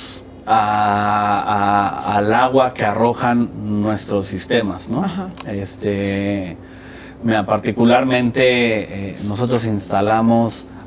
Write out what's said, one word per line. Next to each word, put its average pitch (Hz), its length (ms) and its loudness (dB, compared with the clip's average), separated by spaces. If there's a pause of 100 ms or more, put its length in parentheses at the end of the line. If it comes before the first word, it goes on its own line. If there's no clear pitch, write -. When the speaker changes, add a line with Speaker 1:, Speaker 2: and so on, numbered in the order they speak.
(460)
Speaker 1:
a, 104 1700 2
a, 104 40 2
al 104 160 2
agua 127 400 4
que 113 120 -2
arrojan 110 960 0
nuestros 104 460 -2
sistemas, 98 600 -4
¿no? 117 140 -2
Speaker 2:
Ajá. 185 260 -6 (180)
Speaker 1:
Este, 98 1080 -4 (680)
mira, 113 220 2
particularmente, 120 960 2
eh, 107 720 0 (120)
nosotros 113 380 -2
instalamos 110 1000 2 (220)